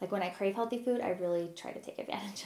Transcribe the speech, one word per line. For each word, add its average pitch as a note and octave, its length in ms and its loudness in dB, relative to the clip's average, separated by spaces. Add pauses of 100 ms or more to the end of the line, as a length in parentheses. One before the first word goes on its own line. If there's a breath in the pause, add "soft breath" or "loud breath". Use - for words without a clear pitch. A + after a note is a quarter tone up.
Like, F#3 100 -4
when G3 120 2
I F3+ 60 2
crave G3 260 2
healthy A#3 280 2
food, A#3+ 160 4
I F#3 120 0
really F3 440 2
try - 160 -8
to - 80 -8
take - 200 -8
advantage - 460 -4